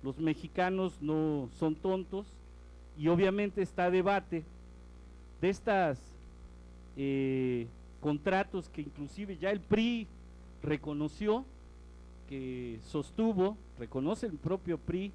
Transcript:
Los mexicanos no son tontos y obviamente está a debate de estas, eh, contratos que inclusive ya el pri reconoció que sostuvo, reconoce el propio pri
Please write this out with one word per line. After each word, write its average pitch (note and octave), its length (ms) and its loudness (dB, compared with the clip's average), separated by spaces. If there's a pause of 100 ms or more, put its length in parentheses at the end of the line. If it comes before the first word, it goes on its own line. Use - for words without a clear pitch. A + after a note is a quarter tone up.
Los C3 160 -4
mexicanos F3+ 800 2
no D3+ 560 2
son D#3+ 160 4
tontos F#3+ 540 0 (680)
y D3+ 120 2
obviamente G3 560 6
está F3+ 220 2
a F3+ 40 6
debate F#3 540 4 (1000)
de F3 80 6
estas, F#3 480 4 (1000)
eh, C3 720 2 (360)
contratos F#3 680 2
que - 120 -8
inclusive D3 560 -8
ya F3+ 120 0
el G3+ 120 0
pri A3+ 440 4 (560)
reconoció D3+ 840 0 (840)
que B2+ 500 -6 (120)
sostuvo, G3 680 2 (220)
reconoce C#3+ 480 0
el E3 100 -4
propio F3 400 0
pri F#3 380 -2